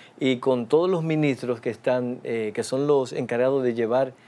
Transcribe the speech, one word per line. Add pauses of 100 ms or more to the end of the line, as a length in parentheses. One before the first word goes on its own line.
(180)
y
con
todos
los
ministros
que
están,
eh,
que
son
los
encargados
de
llevar (160)